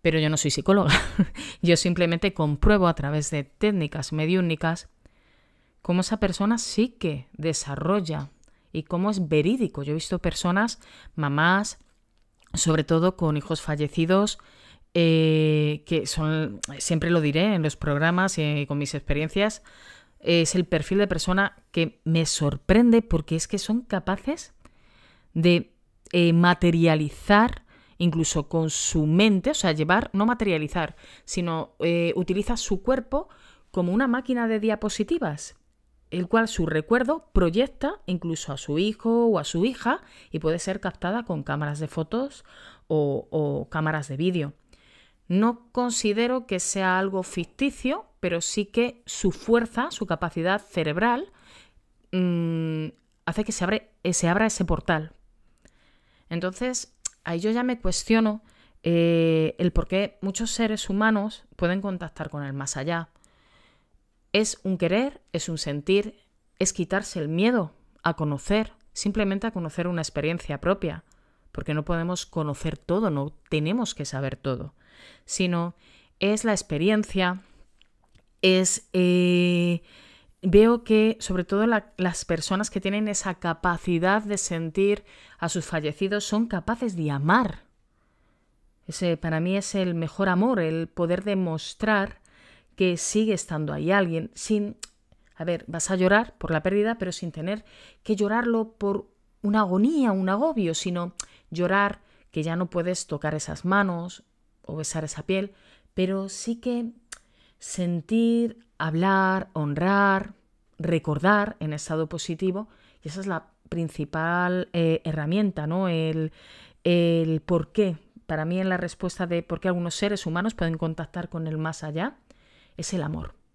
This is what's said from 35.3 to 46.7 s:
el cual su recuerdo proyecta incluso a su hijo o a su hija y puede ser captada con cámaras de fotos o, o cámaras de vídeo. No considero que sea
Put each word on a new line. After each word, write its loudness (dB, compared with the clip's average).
el -4
cual 4
su -2
recuerdo 0
proyecta 2
incluso -6
a -8
su -4
hijo 0
o 2
a -2
su 0
hija -2
y -6
puede 0
ser -4
captada -4
con -6
cámaras -4
de -4
fotos -6
o, 0
o -2
cámaras -2
de -8
vídeo. 0
No 0
considero -2
que -2
sea 0